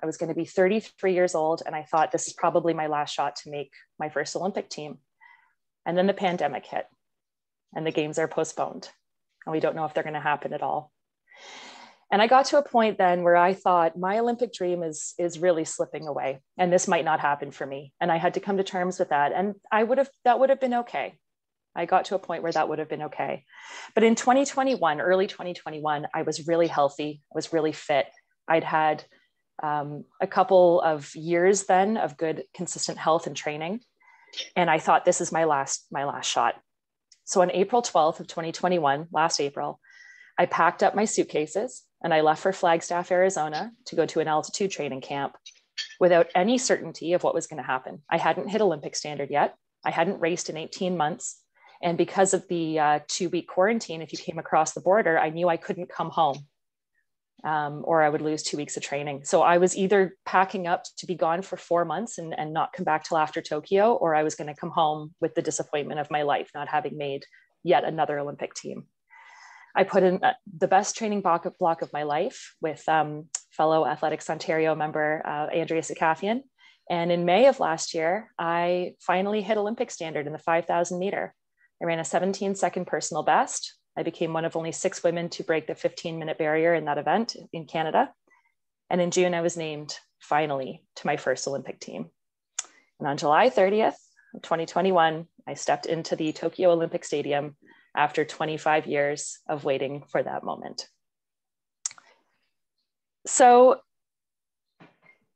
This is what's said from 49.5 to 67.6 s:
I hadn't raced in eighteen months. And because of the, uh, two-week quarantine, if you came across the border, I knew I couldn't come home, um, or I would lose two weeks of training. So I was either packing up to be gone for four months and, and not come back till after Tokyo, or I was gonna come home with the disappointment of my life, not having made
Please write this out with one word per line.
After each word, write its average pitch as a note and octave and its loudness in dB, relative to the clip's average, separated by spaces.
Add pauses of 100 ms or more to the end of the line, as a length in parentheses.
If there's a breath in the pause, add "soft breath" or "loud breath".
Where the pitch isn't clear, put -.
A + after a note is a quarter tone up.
I - -2
hadn't E3+ 0
raced E3+ -2
in D#3+ -8
eighteen F3+ -4
months. - -4 (380 soft breath)
And F3 0
because F#3 2
of F3+ 0
the, D#3+ -2
uh, D3 4
two-week E3+ -4
quarantine, F#3 0
if D3+ -14
you - -10
came E3 -10
across D#3 0
the D3+ -10
border, F3+ 4
I D#3+ 2
knew E3+ 0
I E3 2
couldn't F3 -6
come E3 -8
home, D3 0 (1000)
um, D3+ -4
or D#3+ 4
I D3+ 6
would D3+ 0
lose D#3 -4
two - -6
weeks D3 -6
of - -10
training. C#3+ -6
So E3 4
I F3 6
was F3+ 4
either F#3+ 2
packing F#3+ 0
up F3+ 0 (140)
to - -12
be F3 -6
gone E3+ 0
for F#3 -10
four F3 0
months F3 -6
and, E3 -10
and D#3 -6
not D#3 -2
come F#3 -6
back D#3 -2
till E3 -2
after D#3 -2
Tokyo, G3 2
or E3 0
I D#3 4
was D#3 -2
gonna D3+ -10
come E3 -10
home D#3 -2
with D#3+ -2
the F3 0
disappointment D3 -4
of D3 -8
my D3+ 0
life, C#3+ -2
not C#3+ -8
having D3 -4
made C#3 -6 (400 soft breath)